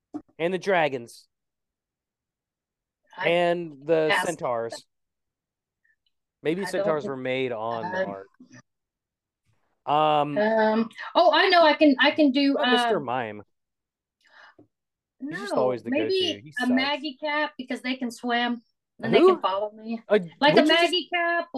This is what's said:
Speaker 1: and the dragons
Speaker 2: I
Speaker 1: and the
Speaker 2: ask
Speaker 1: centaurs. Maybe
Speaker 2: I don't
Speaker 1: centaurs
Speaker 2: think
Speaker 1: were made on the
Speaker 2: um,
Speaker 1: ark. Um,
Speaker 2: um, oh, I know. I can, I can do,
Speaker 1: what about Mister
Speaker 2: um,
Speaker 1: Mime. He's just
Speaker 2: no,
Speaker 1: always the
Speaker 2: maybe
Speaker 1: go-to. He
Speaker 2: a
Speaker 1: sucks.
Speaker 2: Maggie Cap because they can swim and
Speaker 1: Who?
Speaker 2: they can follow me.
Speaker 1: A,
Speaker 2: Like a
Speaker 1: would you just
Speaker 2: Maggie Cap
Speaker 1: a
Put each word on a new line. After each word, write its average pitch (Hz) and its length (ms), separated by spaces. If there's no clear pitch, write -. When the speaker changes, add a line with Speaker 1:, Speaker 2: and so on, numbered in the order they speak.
Speaker 1:
and 170 140
the 185 40
dragons 151 720
Speaker 2:
I - 120
Speaker 1:
and 175 440
the 156 280
Speaker 2:
ask 190 120
Speaker 1:
centaurs. 127 600
Maybe 165 180
Speaker 2:
I 190 40
don't - 60
Speaker 1:
centaurs 156 320
Speaker 2:
think - 60
Speaker 1:
were 135 80
made 127 340
on 113 400
the - 80
Speaker 2:
um, - 100
Speaker 1:
ark. 98 180
Um, 147 520
Speaker 2:
um, 220 520
oh, 330 200
I 359 160
know. 349 120
I 302 120
can, 294 260
I 285 120
can 294 200
do, 277 240
Speaker 1:
what - 80
about 247 80
Mister 240 260
Speaker 2:
um, 143 80
Speaker 1:
Mime. 113 380
He's 302 200
just 392 140
Speaker 2:
no, - 80
Speaker 1:
always - 220
the 240 80
Speaker 2:
maybe 302 180
Speaker 1:
go-to. 370 320
He 151 80
Speaker 2:
a 247 60
Speaker 1:
sucks. 247 60
Speaker 2:
Maggie 269 500
Cap 294 360
because 254 240
they 254 140
can 247 140
swim 240 520
and 131 100
Speaker 1:
Who? 302 140
Speaker 2:
they 370 60
can 320 80
follow 202 300
me. 220 380
Speaker 1:
A, 208 100
Speaker 2:
Like 294 140
a - 20
Speaker 1:
would 302 120
you 311 40
just 330 100
Speaker 2:
Maggie 339 320
Cap 339 400
Speaker 1:
a 269 40